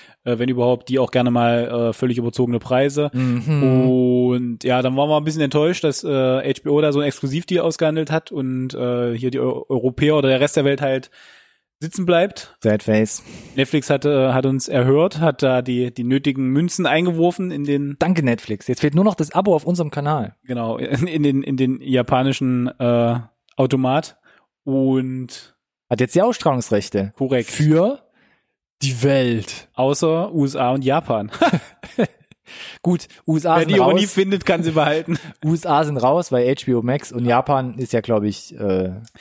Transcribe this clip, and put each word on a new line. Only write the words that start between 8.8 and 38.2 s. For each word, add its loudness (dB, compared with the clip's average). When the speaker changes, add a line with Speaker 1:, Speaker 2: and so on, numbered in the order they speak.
Speaker 1:
hier -2
die -4
Eu-, -2
Europäer 0
oder 2
der 2
Rest 0
der 2
Welt 0
halt -2
sitzen -6
bleibt. 0
Speaker 2:
Sad 2
face. 0
Speaker 1:
Netflix 0
hat, 0
äh, 2
hat 2
uns -2
erhört, 2
hat 0
da 2
die, -2
die -6
nötigen 0
Münzen 0
eingeworfen 0
in -6
den -2
Speaker 2:
Danke, 2
Netflix. -2
Jetzt -2
fehlt 0
nur 4
noch 2
das -4
Abo 2
auf 0
unserem -2
Kanal. -4
Speaker 1:
Genau, -4
in, -2
in -2
den, 2
in -4
den 0
japanischen, 0
äh, 2
Automat 0
und -2
Speaker 2:
Hat -2
jetzt 0
die 6
Ausstrahlungsrechte. 0
Speaker 1:
Korrekt. 0
Speaker 2:
Für 2
die -4
Welt. 0
Speaker 1:
Außer 0
U 2
S -2
A 0
und -2
Japan. 0
<laughs> -4
Speaker 2:
Gut, -2
U 0
S -4
A 4
Speaker 1:
Wer 4
Speaker 2:
sind 0
Speaker 1:
die 4
Ironie 6
Speaker 2:
raus. -2
Speaker 1:
findet, 0
kann 2
sie 0
behalten. 0
<laughs> -14
Speaker 2:
U 2
S -4
A 2
sind -4
raus, 2
weil 2
H -2
B 0
O 2
Max -2
und -4
Japan 0
ist -6
ja, 2
glaub 0